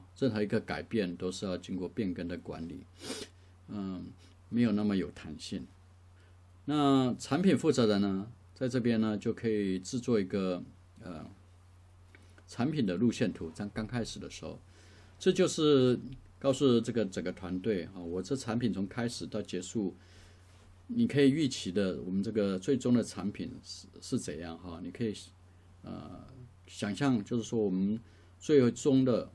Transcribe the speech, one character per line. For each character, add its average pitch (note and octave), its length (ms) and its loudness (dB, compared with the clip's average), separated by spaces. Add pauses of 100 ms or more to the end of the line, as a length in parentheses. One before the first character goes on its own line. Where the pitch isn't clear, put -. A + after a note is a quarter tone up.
(180)
任 C3+ 120 2
何 G#2+ 120 0
一 G#2 40 0
个 G#2+ 140 0
改 D#2 220 -6
变 F2 340 -2
都 F#2 160 -4
是 G2+ 140 -6
要 F2+ 100 -2
经 F#2 180 -8
过 F2+ 140 -4
变 F#2 240 -4
更 F2 160 -6
的 F2 80 -6
管 D#2+ 320 -10
理， D2 160 -14 (840)
嗯， F#2+ 360 -8 (460)
没 A#2 100 2
有 A#2 120 4
那 G#2 120 2
么 G2+ 100 2
有 F2+ 180 0
弹 - 260 -12
性。 - 280 -10 (1000)
那 C#3 520 4
产 D3+ 220 0
品 F3+ 160 6
负 D#3 160 4
责 B2 140 6
人 G#2 160 6
呢， G2+ 280 0 (240)
在 C3 140 -2
这 B2+ 100 0
边 A#2 220 4
呢， A2 160 2
就 G#2+ 160 -2
可 - 160 -4
以 G2+ 300 2
制 F#2 200 -6
作 A#2+ 220 2
一 F#2+ 40 0
个， F#2 380 -2 (400)
呃， D#2+ 240 -12 (1200)
产 B2+ 240 -2
品 D3+ 140 0
的 F#2 100 0
路 A2 160 2
线 G#2 220 0
图， E2 200 -8
在 G#2 160 -8
刚 A2 180 -6
开 A#2 180 -4
始 - 160 -12
的 D#2+ 80 -10
时 - 160 -14
候， D#2+ 160 -12 (580)
这 F#3 140 2
就 F#3 160 4
是 C3 500 6 (400)
告 C#3 140 2
诉 C3 260 6
这 A#2 140 -2
个 A2+ 140 2
整 F#2+ 180 -6
个 F2+ 80 -2
团 F2+ 260 -4
队 F#2 260 0 (100)
啊， F2+ 60 -12
我 F2 220 -4
这 C3+ 140 -4
产 A#2 220 -2
品 A#2+ 120 0
从 F#2+ 160 -2
开 A#2 220 -4
始 - 180 -10
到 G#2+ 140 -6
结 F#2+ 220 -6
束， F#2+ 340 -4 (920)
你 A#2 180 0
可 C#3 160 2
以 C#3 80 8
预 D3 180 2
期 - 240 -6
的， F#2 300 0
我 F#2 80 -8
们 G2 120 0
这 A2 80 -4
个 G2+ 280 0
最 C3+ 180 0
终 A#2+ 160 2
的 A#2+ 100 4
产 G2 300 -6
品 E2 180 -8 (140)
是， - 220 -16 (160)
是 - 160 -2
怎 D2+ 220 -8
样 E2 180 -10
哈？ E2+ 240 -12
你 F2+ 80 -10
可 G#2 160 -8
以， G#2 80 -2 (720)
呃， - 380 -14 (440)
想 G#2 280 -4
象， B2+ 300 2
就 A#2+ 140 -2
是 A2+ 60 -2
说 A#2 140 -4
我 G#2 120 2
们 G2 280 0 (400)
最 C3+ 320 6
终 C3 340 4
的， A#2 300 2